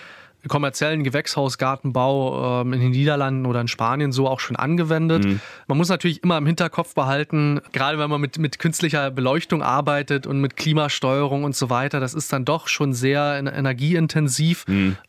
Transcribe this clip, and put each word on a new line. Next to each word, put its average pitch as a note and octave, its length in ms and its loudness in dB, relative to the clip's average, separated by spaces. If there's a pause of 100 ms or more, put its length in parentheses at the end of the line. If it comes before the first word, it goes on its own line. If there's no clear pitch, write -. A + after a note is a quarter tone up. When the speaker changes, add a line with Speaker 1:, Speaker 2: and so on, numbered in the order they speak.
(460)
Speaker 1:
kommerziellen D3 560 0
Gewächshausgartenbau, C3 1600 0
ähm, B2+ 100 -2
in B2+ 80 0
den B2+ 120 4
Niederlanden C3+ 520 2
oder A#2+ 160 0
in A#2+ 60 -2
Spanien C3 460 0
so C3+ 160 2
auch C3 100 -2
schon - 160 -4
angewendet. D#3+ 680 2
Speaker 2:
Mhm. G2 160 0 (260)
Speaker 1:
Man C#3 100 2
muss E3+ 120 2
natürlich E3+ 340 0
immer F3 160 4
im C#3+ 80 0
Hinterkopf E3 480 0
behalten, D3 640 0 (120)
gerade D3 260 -2
wenn D3 100 -2
man D3 120 0
mit, C#3+ 180 -4
mit D3+ 220 -2
künstlicher D3+ 500 0
Beleuchtung C#3 520 0
arbeitet C#3+ 640 0
und C#3 120 0
mit C#3 160 0
Klimasteuerung C#3+ 840 0
und C#3+ 140 -2
so B2 140 0
weiter, C3+ 280 -2
das C3 160 -4
ist D#3 180 -6
dann C3 120 -2
doch D#3 240 -2
schon C#3 260 0
sehr C#3+ 420 0
en-, C#3 120 -4
energieintensiv. D3+ 1200 0
Speaker 2:
Mhm. F#2+ 280 2 (120)